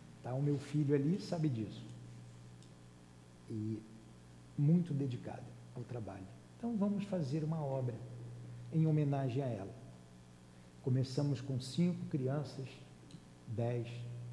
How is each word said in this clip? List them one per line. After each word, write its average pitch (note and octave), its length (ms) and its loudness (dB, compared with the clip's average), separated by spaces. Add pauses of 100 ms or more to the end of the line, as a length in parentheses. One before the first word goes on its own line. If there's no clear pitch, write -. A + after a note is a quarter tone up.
(220)
Tá, B2 120 -4
o C3+ 60 0
meu C#3+ 160 4
filho D3 380 4
ali D#3 260 4
sabe D#3 280 2
disso. A2 360 -2 (1700)
E A2 320 0 (720)
muito D#3 380 6
dedicada B2+ 480 -2 (320)
ao B2 80 -6
trabalho. G2 560 -8 (180)
Então A#3 200 -2
vamos G3+ 280 2
fazer D#3 400 0
uma D#3 200 0
obra C3 300 0 (760)
em D#3+ 120 6
homenagem C#3 560 4
a C#3 60 0
ela. G2 260 -2 (1120)
Começamos C3 580 4
com C3 200 -2
cinco F3 460 2
crianças, C3+ 600 0 (800)
dez, A#2 400 0 (460)